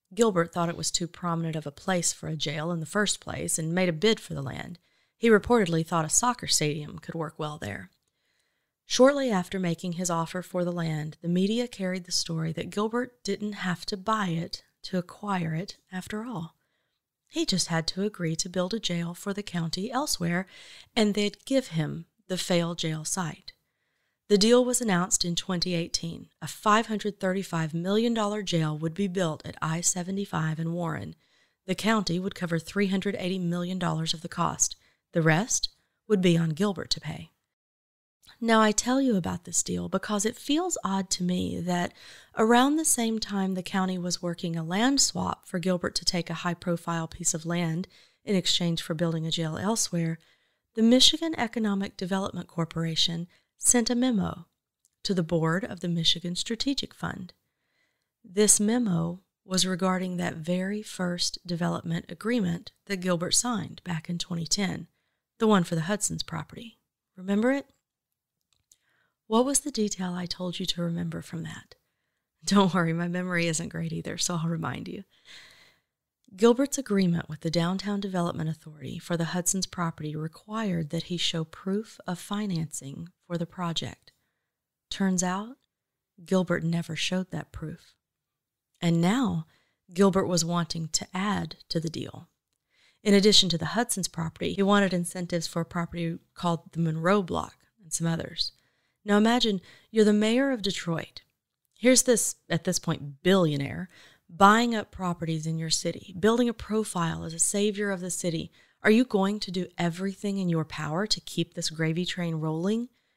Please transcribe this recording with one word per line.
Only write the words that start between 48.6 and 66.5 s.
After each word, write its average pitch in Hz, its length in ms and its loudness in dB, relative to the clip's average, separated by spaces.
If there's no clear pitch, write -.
for 175 100 -6
building 165 320 -2
a 160 60 -4
jail 160 260 -4
elsewhere, 170 640 0
the 220 80 4
Michigan 262 560 6
Economic 208 580 -2
Development 190 500 -4
Corporation 165 800 -2
sent 233 320 4
a 247 60 2
memo 214 500 0
to - 120 0
the 180 80 2
board 160 400 2
of 196 160 -10
the 180 80 -4
Michigan 170 480 2
Strategic - 580 -4
Fund. - 400 -8
This 202 360 4
memo 190 640 2
was 185 200 0
regarding 185 520 0
that 175 180 -2
very 185 480 -4
first - 640 -4
development 170 640 -4
agreement 185 640 -2
that 196 120 -6
Gilbert 180 360 -2
signed 220 500 0
back 165 260 -6
in 170 100 -4
twenty 165 260 -6
ten, 175 420 -2
the 226 80 4
one 196 160 6
for 170 100 -2
the 160 80 0
Hudson's 160 400 -2
property. 165 560 -10